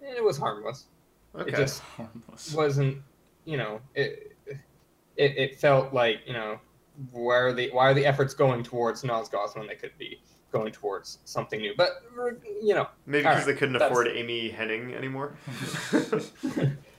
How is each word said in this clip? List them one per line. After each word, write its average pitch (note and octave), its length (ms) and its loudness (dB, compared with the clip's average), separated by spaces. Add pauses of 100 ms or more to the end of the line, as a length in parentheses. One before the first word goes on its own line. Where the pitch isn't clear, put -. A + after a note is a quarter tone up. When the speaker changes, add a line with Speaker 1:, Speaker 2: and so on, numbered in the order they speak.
Speaker 1:
And C#4 160 -12
it A#3 60 0
was F3 140 4
harmless. A2 480 -6 (500)
Speaker 2:
Okay. D#3+ 160 -6
Speaker 1:
It C3+ 40 -2
just C3+ 260 0
Speaker 3:
Harmless. - 760 -16
Speaker 1:
wasn't, C#3 480 2 (420)
you D#3 120 -6
know, A2 220 -4 (140)
it, - 420 -4 (120)
it, - 920 -4
it C3 220 -2
felt C3+ 340 4
like, A#2 320 2
you B2+ 80 -8
know, A2 260 -6 (520)
where B2 360 4
are B2+ 60 2
the, B2 180 -2
why C3 200 6
are - 20 6
the C#3+ 120 4
efforts C#3 280 4
going B2+ 300 4
towards A#2+ 400 -2
Nosgoth G#2+ 520 -2
when G#2+ 120 -10
they G#2+ 80 -12
could - 240 -14
be - 200 -14 (320)
going A2 200 -2
towards - 540 -8
something A2 360 -6
new? G#2 160 -6
But, C4+ 240 0 (600)
you G#3 100 4
know, C3+ 140 2 (180)
Speaker 2:
Maybe D3 220 2
Speaker 1:
all D3 80 6
Speaker 2:
'cause C#3 100 0
they C#3+ 60 4
Speaker 1:
right, C#3+ 80 -4
Speaker 2:
couldn't C3 180 2
Speaker 1:
that's C3+ 140 6
Speaker 2:
afford A#2+ 160 4
Amy A#2 420 -4
Henning A2 460 -6
anymore? C3+ 400 -6 (560)
<laughs> - 20 -
Speaker 1:
<laughs> - 840 -2 (220)